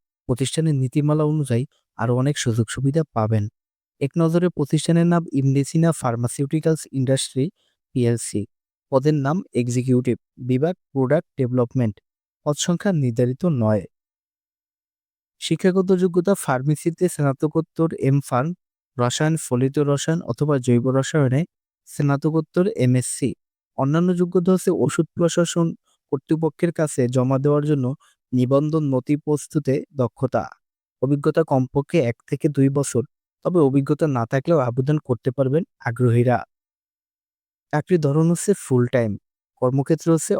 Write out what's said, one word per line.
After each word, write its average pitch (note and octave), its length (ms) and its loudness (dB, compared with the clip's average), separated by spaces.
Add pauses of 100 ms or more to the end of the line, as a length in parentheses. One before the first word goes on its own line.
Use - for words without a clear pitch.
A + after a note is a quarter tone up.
(300)
প্রতিষ্ঠানের C#3+ 460 0
নীতিমালা D3 480 0
অনুযায়ী D3 400 0 (340)
আরও A#2+ 200 0
অনেক C#3 200 0
সুযোগ A2+ 320 0
সুবিধা C#3 340 -2 (100)
পাবেন। G#2+ 300 0 (580)
এক C#3 160 -4
নজরে E3+ 320 2
প্রতিষ্ঠানের E3 580 0
নাম E3+ 240 2
ইবনে C3+ 320 2
সিনা E3 280 2
ফার্মাসিউটিক্যালস C#3 1000 -2
ইন্ডাস্ট্রি C3 540 -2 (500)
পিএলসি। A#2 460 0 (500)
পদের C#3+ 240 2
নাম C#3+ 220 -2 (160)
এক্সিকিউটিভ, B2 640 0 (240)
বিভাগ B2+ 340 -2 (140)
প্রোডাক্ট C#3 480 0
ডেভেলপমেন্ট। B2 600 -2 (500)
পদ D3 120 -2
সংখ্যা F3 360 -2
নির্ধারিত B2+ 500 0 (120)
নয়। G#2+ 280 2 (1600)
শিক্ষাগত F#3 540 0
যোগ্যতা F3+ 400 2
ফার্মেসিতে D3+ 720 -2
স্নাতকোত্তর D#3 800 -2 (100)
এম C3+ 220 2
ফার্ম, C3+ 280 -2 (480)
রসায়ন, C#3 400 0
ফলিত C3+ 420 -2
রসায়ন C#3+ 420 0
অথবা D3 380 -2
জৈব A#2+ 280 2
রসায়নে C3 540 0 (460)
স্নাতকোত্তর D#3 800 0 (120)
এমএসসি। B2+ 520 0 (480)
অন্যান্য D#3 380 2
যোগ্যতা F3 360 0
হচ্ছে F#3 280 2
ওষুধ C#3+ 340 0
প্রশাসন E3+ 540 0 (440)
কর্তৃপক্ষের D#3+ 600 -2
কাছে D3+ 360 -2
জমা B2+ 320 0
দেওয়ার D3 260 0
জন্য C#3+ 200 0 (480)
নিবন্ধন C#3+ 560 2
নথি C3+ 280 0
প্রস্তুতে D3 560 -2 (220)
দক্ষতা। A#2+ 480 -2 (580)
অভিজ্ঞতা C#3+ 420 0
কমপক্ষে C#3 560 -2
এক A#2 180 0 (100)
থেকে D3 220 -4
দুই C#3 200 2
বছর, C#3 340 -2 (420)
তবে F3 140 0
অভিজ্ঞতা C#3 480 2
না B2+ 180 0
থাকলেও C#3+ 340 0
আবেদন C3 460 0
করতে B2+ 260 -2
পারবেন C#3 320 0 (220)
আগ্রহীরা। A#2+ 520 2 (1400)
চাকরির D#3 280 0
ধরন D3+ 280 2
হচ্ছে F3 280 0
ফুল B2 300 0
টাইম, A#2 240 0 (500)
কর্মক্ষেত্র C3+ 500 0
হচ্ছে - 280 0